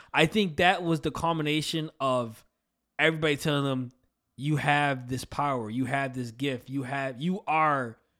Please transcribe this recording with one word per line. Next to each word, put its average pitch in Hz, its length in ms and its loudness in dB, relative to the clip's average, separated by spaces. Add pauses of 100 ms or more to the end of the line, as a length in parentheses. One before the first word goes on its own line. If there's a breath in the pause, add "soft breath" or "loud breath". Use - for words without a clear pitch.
(140)
I 151 120 6
think 175 320 0
that 180 260 4
was 165 180 2
the 156 100 -2
culmination 156 800 -2 (100)
of 123 420 -2 (540)
everybody 156 400 2
telling 143 280 2
them, 131 260 -2 (440)
"You 147 220 0
have 139 500 2
this 127 180 -6
power, 131 440 -2
you 123 160 -2
have 135 300 -2
this 123 160 -8
gift, 127 380 -6
you 139 140 -4
have, 131 380 -6
you 185 260 -2
are, 147 500 2 (220)